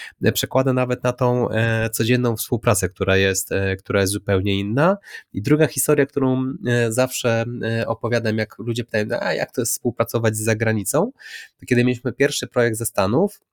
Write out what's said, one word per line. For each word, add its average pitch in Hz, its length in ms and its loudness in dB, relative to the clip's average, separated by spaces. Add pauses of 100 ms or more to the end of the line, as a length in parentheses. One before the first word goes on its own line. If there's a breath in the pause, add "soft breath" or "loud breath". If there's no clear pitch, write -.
(240 loud breath)
e, 107 80 4
przekłada 131 400 0
nawet 127 320 -2
na 123 80 0
tą, 123 380 0
e, 113 400 0
codzienną 120 460 0
współpracę, 110 520 0
która 95 280 0
jest, 98 360 0
e, 95 240 0
która 101 240 -2
jest 95 120 2
zupełnie 98 460 0
inna. 131 380 2 (360 loud breath)
I 101 100 -6
druga 147 240 4
historia, 147 400 2
którą, 131 480 0 (120)
e, 120 260 2
zawsze, 117 520 0 (180)
e, 113 240 -2
opowiadam, 113 520 -2
jak 110 200 -4
ludzie 117 260 -4
pytają, 107 220 -2 (140)
a - 120 -2
jak - 200 -4
to - 80 -4
jest 113 120 -2
współpracować 113 640 -2
z 107 80 -6
zagranicą? 110 680 0 (480 loud breath)
To - 60 -20
kiedy 120 180 4
mieliśmy 123 280 -2
pierwszy 143 340 0
projekt 117 300 0
ze 113 100 -4
Stanów, 117 540 0 (120)